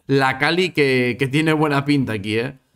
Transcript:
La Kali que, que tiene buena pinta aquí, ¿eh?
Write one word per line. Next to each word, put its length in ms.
La 300
Kali 320
que, 500
que 80
tiene 240
buena 320
pinta 300
aquí, 260
¿eh? 180